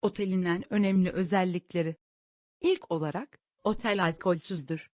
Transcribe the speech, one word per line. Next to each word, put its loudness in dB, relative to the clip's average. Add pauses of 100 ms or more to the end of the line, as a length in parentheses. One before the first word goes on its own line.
Otelin 0
en -2
önemli 4
özellikleri. -2 (640)
İlk 0
olarak, -4 (260)
otel 0
alkolsüzdür. -2